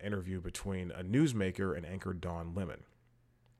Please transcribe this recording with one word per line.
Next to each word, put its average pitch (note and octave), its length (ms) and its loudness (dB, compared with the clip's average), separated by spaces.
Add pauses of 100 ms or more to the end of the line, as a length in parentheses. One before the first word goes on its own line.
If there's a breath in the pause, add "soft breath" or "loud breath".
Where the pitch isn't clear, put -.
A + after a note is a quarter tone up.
interview F#2+ 360 0
between F2+ 520 -2
a F2+ 100 -6
newsmaker G2 760 4
and E2+ 80 -4
anchor F#2 300 -4
Don E2+ 400 -4
Lemon. F#2 300 -4 (760)